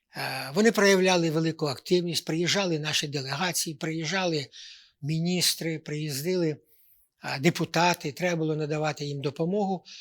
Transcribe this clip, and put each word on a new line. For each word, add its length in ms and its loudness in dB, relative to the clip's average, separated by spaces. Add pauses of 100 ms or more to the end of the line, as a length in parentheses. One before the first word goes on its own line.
(160)
Е, 380 -8
вони 180 6
проявляли 600 6
велику 340 0
активність, 600 0
приїжджали 540 0
наші 280 -2
делегації, 680 -4
приїжджали 720 -2 (540)
міністри, 800 0
приїздили, 800 -4 (680)
е, 160 -6
депутати, 720 2
треба 240 -2
було 200 -2
надавати 500 -4
їм 160 -6
допомогу 640 -2 (160)